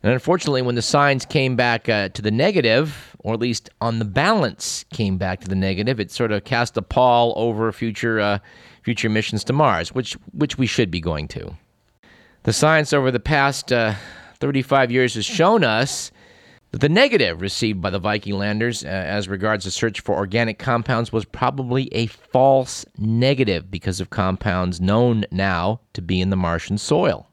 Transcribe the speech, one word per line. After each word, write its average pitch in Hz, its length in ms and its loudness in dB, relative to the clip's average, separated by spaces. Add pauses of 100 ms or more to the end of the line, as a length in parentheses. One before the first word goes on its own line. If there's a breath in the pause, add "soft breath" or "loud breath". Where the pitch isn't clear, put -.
And 110 100 2
unfortunately, 143 500 0
when 123 120 0
the 120 80 -2
signs 143 440 2
came 131 280 0
back, 120 340 0
uh, 104 220 2
to - 120 -12
the 107 80 0
negative, 143 880 0
or 110 160 -4
at 107 60 -4
least 120 280 -4 (120)
on 113 180 -2
the 113 60 -2
balance 143 880 -2
came 196 260 0
back 95 220 -4
to - 80 -14
the 95 80 -2
negative, 98 440 0
it 95 100 -4
sort 117 220 -2
of 101 120 -2
cast 120 320 -2
a 107 60 -2
pall 120 540 4
over 113 360 0
future, 113 480 -2
uh, 101 180 0 (440 loud breath)
future 117 260 -2
missions 110 360 -2
to - 80 -2
Mars, 117 400 2
which, 127 200 -6 (200)
which 147 240 -2
we 131 100 0
should 107 240 0
be 87 100 -4
going 78 280 -4
to. - 240 -12 (920 soft breath)
The 113 80 2
science 151 400 4
over 135 180 4
the 120 100 -2
past, 139 520 0
uh, 113 220 2 (440 loud breath)
thirty-five 135 520 2
years 127 240 2
has 110 100 -4
shown 196 400 4
us 117 480 -2 (580 soft breath)
that - 100 -6
the 139 80 4
negative 165 520 4
received 98 400 -2
by 92 100 -2
the 98 80 -2
Viking 101 400 -2
landers, 107 460 -2
uh, 67 40 -10
as 95 400 -4
regards 101 360 -2
the 95 80 -6
search - 280 -2
for 101 140 -2
organic 101 460 -2
compounds 117 520 -2
was 110 120 -2
probably 127 680 -4
a 113 140 0
false 131 800 2 (120)
negative 113 680 0
because 95 320 -6
of 90 100 -8
compounds 92 680 -2
known 110 520 2
now 95 480 0 (140)
to 104 60 -6
be 90 200 0
in 92 100 0
the 95 60 2
Martian 87 420 -2
soil. - 540 0